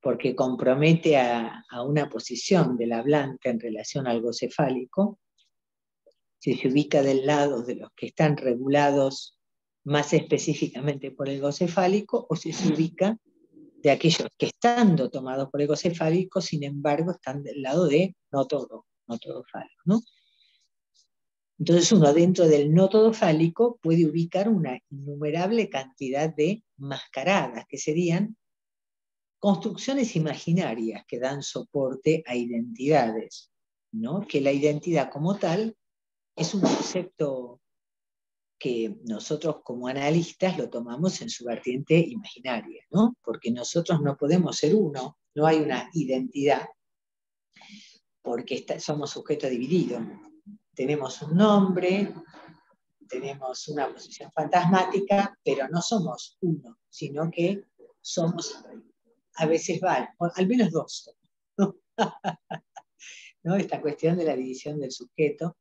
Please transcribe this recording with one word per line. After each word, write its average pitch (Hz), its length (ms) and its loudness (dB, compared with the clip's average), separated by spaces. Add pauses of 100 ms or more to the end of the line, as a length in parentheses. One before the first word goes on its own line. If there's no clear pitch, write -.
porque 127 340 -2
compromete 139 800 4
a, 120 520 0
a 123 140 -8
una 143 260 0
posición 127 680 0
del 117 160 -2
hablante 135 560 0
en 117 100 -2
relación 117 480 -6
al 117 140 0
goce 120 280 -4
fálico, 143 720 -2 (1200)
si 127 160 0
se - 140 0
ubica 147 340 4
del 135 220 2
lado 143 360 2
de 123 140 -6
los - 180 -14
que - 140 -12
están 151 300 2
regulados 135 1000 0 (460)
más 143 300 0
específicamente 143 1000 -2
por 139 160 -8
el 139 140 -6
goce 143 260 0
fálico, 202 640 0
o 160 80 -2
si 165 160 -8
se 160 200 0
ubica 180 440 0 (680)
de 143 80 6
aquellos - 460 2
que - 80 -2
estando 202 640 4
tomados 131 400 -6
por 143 120 -4
el 147 60 0
goce 151 260 0
fálico, 170 460 0
sin 156 240 -4
embargo, 147 480 -2
están 143 320 -8
del 139 180 -10
lado 147 240 2
de 165 300 2 (160)
no 135 160 0
todo, 117 380 -6 (220)
no 117 100 -6
todo - 340 -12
fálico, - 320 -16
¿no? 220 180 2 (1600)
Entonces 170 300 6
uno 160 200 8
dentro 175 360 6
del 147 260 6
no 190 160 6
todo 220 240 6
fálico 170 680 2
puede 165 240 4
ubicar 170 420 0
una 147 300 0 (100)
innumerable 151 800 -2
cantidad 135 580 -4
de 160 360 0 (140)
mascaradas, 135 920 -4
que 143 80 -10
serían 175 580 0 (1000)
construcciones 220 800 0
imaginarias 135 920 -2
que 120 120 -10
dan 135 240 -4
soporte 135 800 -2
a 123 100 -6
identidades, 120 1160 -2 (400)
¿no? 117 360 -4
Que 147 140 0
la 139 100 2
identidad 147 600 0
como 165 260 -2
tal 208 400 -2 (580)
es 165 200 -4
un 190 60 2
concepto 135 1000 -2 (960)
que 113 460 -4
nosotros 147 600 -6
como 123 240 -10
analistas 156 680 0
lo 120 100 -4
tomamos 123 540 -4
en 117 80 -10
su 117 160 -12
vertiente 127 500 0
imaginaria, - 920 -2
¿no? 220 340 2
Porque 113 280 -6
nosotros 156 500 -2
no 143 160 -2
podemos 156 400 0
ser 151 160 2
uno, 143 460 -2 (160)
no 147 100 2
hay 160 120 4
una 135 360 -2
identidad, 135 760 0 (1600)
porque - 320 -6
está-, - 240 -8
somos 147 320 -6
sujeto - 360 -6
dividido. 127 520 0 (760)
Tenemos 135 480 -4
un 151 140 -4
nombre, 196 800 4 (960)
tenemos 131 580 -10
una 143 240 -4
posición - 400 -18
fantasmática, 180 1120 2
pero 135 240 0
no 170 140 -2
somos 170 580 -4
uno, 147 400 -4 (100)
sino 147 400 -6
que 180 360 -2 (340)
somos - 640 -4 (720)
a 165 120 -2
veces 160 340 0
varios, 165 360 0
o 170 160 -2
al 185 140 0
menos 220 240 4
dos, - 420 -8 (440)
¿no? 202 180 0 (220)
<laughs> - 680 -6 (760)
¿No? 175 120 0
Esta 156 260 -2
cuestión 156 360 0
de 170 60 -2
la 151 120 0
división 131 440 -8
del 131 120 -8
sujeto 147 680 -4